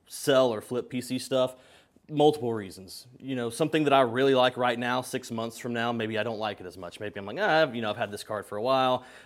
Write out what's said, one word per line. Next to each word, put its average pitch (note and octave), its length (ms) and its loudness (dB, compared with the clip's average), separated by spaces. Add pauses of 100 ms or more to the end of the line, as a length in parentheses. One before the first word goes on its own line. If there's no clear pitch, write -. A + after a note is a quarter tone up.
sell C3 460 4
or G#2 80 -4
flip B2 300 -6
P B2+ 100 -4
C B2+ 180 -4
stuff. C3 380 0 (540)
Multiple D3 420 4
reasons. F#2+ 540 -10 (120)
You C3+ 160 -8
know, A#2+ 140 -4
something D3+ 360 0
that C#3 100 4
I C3+ 80 8
really C3 320 4
like B2+ 240 4
right B2 200 0
now, B2 220 -2
six - 300 -6
months A#2 260 -6
from A#2+ 160 -8
now, A#2 180 0
maybe A2 280 -2
I G#2+ 40 2
don't A2 160 -6
like G#2 220 -6
it F#2 60 -14
as F2+ 100 -16
much. F2 240 -14
Maybe G#2 180 -8
I'm G2 60 -8
like, G#2 160 -10
"Ah, D#3+ 220 4
I've, C3 120 0
you A#2+ 60 -4
know, A2 80 -2
I've G#2 80 -2
had A2 140 -4
this G#2 120 -10
card G#2 220 -6
for G#2 140 -10
a G#2+ 40 -4
while. B2+ 440 2 (200)